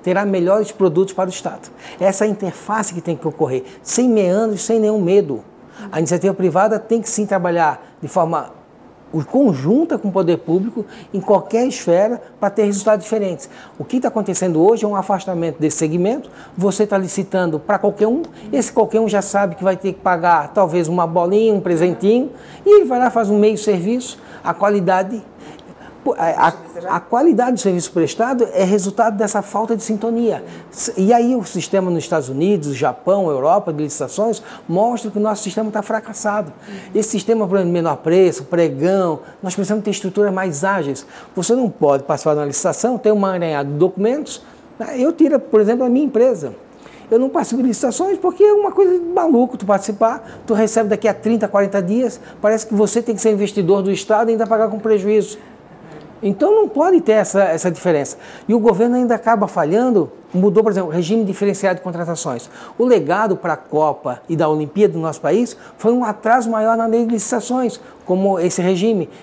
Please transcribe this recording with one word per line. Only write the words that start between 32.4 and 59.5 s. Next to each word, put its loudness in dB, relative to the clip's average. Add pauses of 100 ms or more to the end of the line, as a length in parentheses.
Japão, 0
Europa, 0
de -6
licitações, -4 (280)
mostra 0
que -4
o 0
nosso -2
sistema -4
tá -4
fracassado. -6 (420)
Esse 0
sistema, 0
por 0
exemplo, 0
menor 0
preço, 2
pregão, 0 (240)
nós -8
precisamos -2
ter -4
estruturas 0
mais -4
ágeis. -2 (300)
Você 0
não 2
pode 2
participar 0
de 0
uma -2
licitação, -2
ter 2
um 4
emaranhado -2
de -4
documentos, -2 (360)
né? -10
Eu 2
tiro, 2
por 4
exemplo, 2
a 0
minha 2
empresa. 0 (560)
Eu 6
não 0
participo -2
de 2
licitações -2
porque 2
é 8
uma 2
coisa 4
de -2
maluco 2
tu -10
participar, 0 (220)
tu 0
recebe 2
daqui 0
a 2
trinta, 0
quarenta 0
dias, -2 (200)
parece 0
que -6
você 2
tem -2
que -8
ser 4
investidor 2
do -2
Estado 0
e 2
ainda 0
pagar 2
com -6
prejuízo. 0 (840)
Então 2
não 4
pode 0
ter 2
essa, 2
essa 0
diferença. -2 (320)
E 2
o 4
governo 2
ainda 2
acaba 0
falhando, 0 (220)